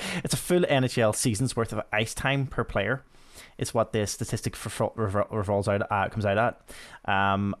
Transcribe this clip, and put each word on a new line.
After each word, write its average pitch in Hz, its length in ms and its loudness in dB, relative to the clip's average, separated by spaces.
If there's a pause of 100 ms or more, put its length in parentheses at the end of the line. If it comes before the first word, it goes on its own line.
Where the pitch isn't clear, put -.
(240)
It's - 100 -2
a - 40 0
full 180 300 2
N 135 140 4
H 127 160 0
L 107 140 6
season's 120 420 0
worth 110 180 -2
of 104 80 -4 (120)
ice 110 220 -2
time 139 340 0
per - 160 -2
player. 110 400 -2 (520)
It's - 160 -4
what 110 200 2
the 107 160 2
statistic - 480 -4
for, - 120 -8
for, 107 280 0
revol-, 101 360 0
revolves 101 360 0
out, 101 200 2
uh, 98 200 2
comes 104 180 -4
out 98 120 2
at, - 760 -4
um, 98 480 2